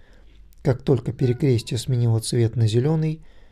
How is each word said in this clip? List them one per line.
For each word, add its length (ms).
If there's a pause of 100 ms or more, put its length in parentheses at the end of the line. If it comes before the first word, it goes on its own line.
(640)
Как 200
только 320
перекрестие 640
сменило 420
цвет 360
на 120
зелёный, 540 (300)